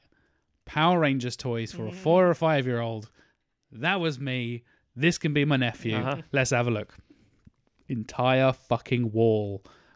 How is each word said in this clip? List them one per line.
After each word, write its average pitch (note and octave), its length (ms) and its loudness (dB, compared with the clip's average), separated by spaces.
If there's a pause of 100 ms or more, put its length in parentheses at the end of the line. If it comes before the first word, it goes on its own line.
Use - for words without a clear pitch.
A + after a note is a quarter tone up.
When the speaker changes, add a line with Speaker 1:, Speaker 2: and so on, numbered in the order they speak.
(680)
Speaker 1:
Power E3+ 340 2
Rangers C3 360 0
toys A#2 360 -6
for A2+ 140 -8
a A2 40 -8
Speaker 2:
Mm. A2+ 40 -12
Speaker 1:
four F3+ 340 4
or E3 60 4
five-year-old. A#2+ 760 -2 (600)
That D#3+ 300 -2
was D#3 200 -2
me. A#2+ 440 -6 (300)
This D#3 220 0
can D#3 160 -4
be D3 140 2
my D3 100 2
nephew. A#2+ 400 -2
Speaker 3:
Uh-huh. C3 260 -4 (100)
Speaker 1:
Let's C3 180 0
have A#2+ 160 0
a A#2+ 40 -2
look." G#2+ 260 -6 (920)
Entire C3 640 0
fucking A#2+ 600 -2
wall G#2+ 500 2 (340)